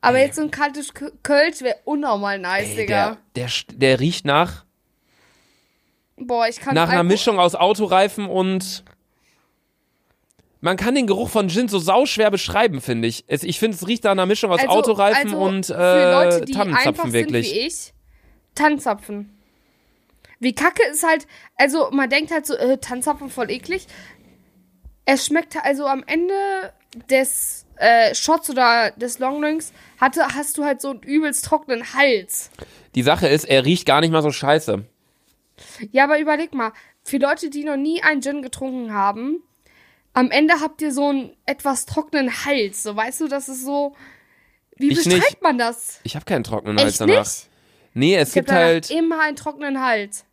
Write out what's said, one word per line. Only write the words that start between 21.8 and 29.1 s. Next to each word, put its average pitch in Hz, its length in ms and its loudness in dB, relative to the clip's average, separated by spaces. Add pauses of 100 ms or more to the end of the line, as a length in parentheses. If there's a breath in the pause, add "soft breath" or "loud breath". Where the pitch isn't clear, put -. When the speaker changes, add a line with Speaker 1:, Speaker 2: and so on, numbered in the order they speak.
Speaker 1:
man 269 160 2
denkt 302 220 0
halt 311 160 -2
so, 294 80 -4
äh, 262 240 0
Tannenzapfen 269 520 -6
voll 233 200 -6
eklig. 285 360 -8 (1160 loud breath)
Es 269 220 0
schmeckt 320 360 -2
also 277 240 -2
am 269 200 -2
Ende 349 280 -2 (760)
des, - 560 -2 (100)
äh, 226 380 4
Shots 320 360 0
oder 233 420 2
des 240 260 -10